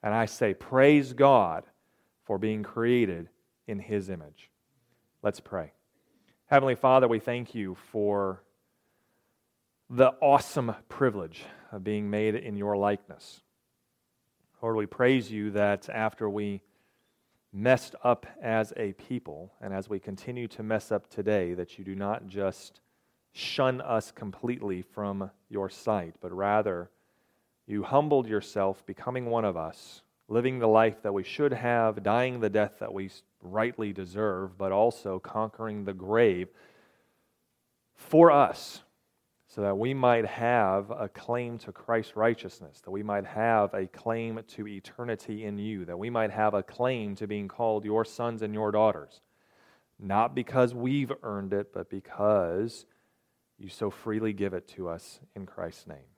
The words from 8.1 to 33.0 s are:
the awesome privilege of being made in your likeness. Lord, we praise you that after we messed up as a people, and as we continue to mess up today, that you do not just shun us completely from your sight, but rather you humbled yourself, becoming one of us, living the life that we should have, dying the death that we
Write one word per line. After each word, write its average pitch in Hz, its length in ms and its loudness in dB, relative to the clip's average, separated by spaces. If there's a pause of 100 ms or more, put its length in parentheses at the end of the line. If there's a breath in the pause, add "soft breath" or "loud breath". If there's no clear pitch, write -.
the 127 320 6
awesome 139 540 4 (140)
privilege 101 560 -2 (280 loud breath)
of 95 120 -12
being 104 260 -2
made 107 240 0
in 113 220 -6
your 101 200 -2
likeness. - 640 -4 (1200)
Lord, 113 160 -2
we 104 100 -2
praise 127 440 2
you 104 220 -4
that 101 360 0
after 110 400 -4
we 101 340 -4 (920)
messed 120 500 2
up 120 240 2 (160)
as 110 340 -2
a 104 180 -4
people, 90 680 -12
and 98 120 -8
as 95 160 -6
we 101 120 -6
continue 120 480 -10
to - 140 -14
mess 107 280 -2
up 101 180 -2
today, 98 460 0
that 90 240 -8
you 98 60 -16
do 95 100 -8
not 101 320 -6
just 98 540 -6 (520)
shun 131 480 -2
us - 320 -2
completely 104 680 -6
from 98 500 -6 (180)
your 98 200 -4
sight, 92 520 -4
but 90 120 -12
rather 98 560 0 (800)
you 104 160 -6
humbled 139 460 2
yourself, 98 580 -4
becoming 123 400 -8
one 117 180 0
of 92 120 -2
us, - 460 -12 (260)
living 123 320 0
the 113 80 4
life 110 340 6
that 101 100 -4
we 98 120 -2
should 143 280 -2
have, 117 500 0
dying 123 380 0
the 107 80 0
death 104 300 0
that 107 160 -8
we 98 160 -8 (320)